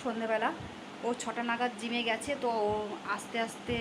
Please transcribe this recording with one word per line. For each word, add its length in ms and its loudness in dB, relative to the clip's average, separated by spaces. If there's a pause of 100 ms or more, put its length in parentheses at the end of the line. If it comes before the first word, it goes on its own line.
সন্ধেবেলা, 460 2 (560)
ও 20 2 (140)
ছটা 280 -2
নাগাদ 220 2 (100)
জিমে 280 0
গেছে, 220 0 (120)
তো 60 4 (180)
ও 20 4 (460)
আস্তে 220 -4 (100)
আস্তে 340 -4